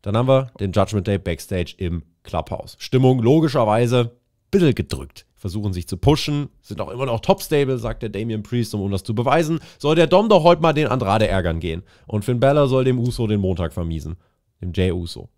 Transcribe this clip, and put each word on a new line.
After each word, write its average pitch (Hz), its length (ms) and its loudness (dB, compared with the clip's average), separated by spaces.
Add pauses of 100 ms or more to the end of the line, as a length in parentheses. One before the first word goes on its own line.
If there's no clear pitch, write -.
Dann 101 140 -2
haben 123 100 2
wir 135 320 2
den 98 120 -4
Judgment 98 360 0
Day 101 100 0
Backstage 87 600 -6
im 85 260 -4 (200)
Clubhouse. - 560 -8
Stimmung 127 400 0
logischerweise 123 800 2
ein 120 100 0 (400)
bisschen 170 240 4
gedrückt, - 520 -8 (160)
versuchen 101 320 -6
sich 87 140 -8
zu 92 100 -8
pushen, 147 520 0 (120)
sind 113 180 -14
auch 98 120 -8
immer 131 160 -6
noch 117 120 -2
Top-Stable, 143 600 0
sagt 113 240 -8
der 110 60 -6
Damian 107 340 -6
Priest, 120 320 -4
um, 101 60 -2
um 98 100 -2
das 95 120 -2
zu 117 120 -4
beweisen. 151 440 0 (200)
Soll - 160 0
der 165 100 4
Dom 208 240 4
doch 180 140 6
heute 170 180 6
mal 165 100 4
den 147 160 0
Andrade 107 400 2
ärgern 85 320 0
gehen. 82 220 -6 (240)
Und 107 180 -4
Finn 123 160 -2
Balor 143 280 4
soll 131 160 2
dem 127 160 2
Uso 120 260 -2
den 104 160 0
Montag 90 320 0
vermiesen. 80 440 -6 (440)
Dem 90 100 -8
Jey 92 200 0
Uso. 85 460 -8